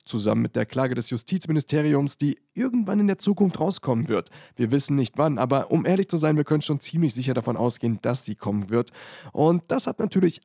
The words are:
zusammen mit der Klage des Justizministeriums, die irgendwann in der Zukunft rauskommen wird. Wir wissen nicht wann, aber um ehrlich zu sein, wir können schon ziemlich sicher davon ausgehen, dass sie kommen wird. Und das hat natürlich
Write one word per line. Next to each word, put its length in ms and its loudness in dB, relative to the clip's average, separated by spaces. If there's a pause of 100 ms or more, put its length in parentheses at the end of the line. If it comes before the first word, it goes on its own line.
zusammen 380 0
mit 120 -4
der 100 0
Klage 300 -2
des 160 -6
Justizministeriums, 1080 0
die 200 0 (160)
irgendwann 460 0
in 80 4
der 100 0
Zukunft 400 0
rauskommen 500 -2
wird. 220 -2 (240)
Wir 160 0
wissen 240 0
nicht 240 0
wann, 200 2
aber 340 0
um 140 2
ehrlich 220 2
zu 80 -2
sein, 200 2
wir 80 2
können 180 0
schon 180 -2
ziemlich 340 0
sicher 200 -2
davon 220 -2
ausgehen, 440 0
dass 240 -2
sie 120 -8
kommen 340 -4
wird. 200 0 (420)
Und 360 2
das 200 -2
hat 100 -8
natürlich 460 0